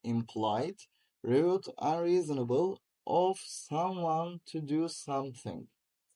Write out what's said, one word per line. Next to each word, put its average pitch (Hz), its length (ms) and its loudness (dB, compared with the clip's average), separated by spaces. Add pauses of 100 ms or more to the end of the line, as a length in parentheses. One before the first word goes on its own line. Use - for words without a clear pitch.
impolite, 117 840 -2 (400)
rude, 170 460 4 (120)
unreasonable, 160 960 2 (300)
of 180 340 4
someone 170 1000 -2
to 156 300 -8
do 160 200 0
something. 135 800 -6 (480)